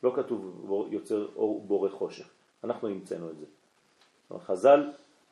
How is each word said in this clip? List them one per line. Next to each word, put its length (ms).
לא 140
כתוב 500
בור-, 220
יוצר 380
אור 200
ובורא 340
חושך. 400
אנחנו 240
המצאנו 420
את 80
זה. 80
חז"ל 540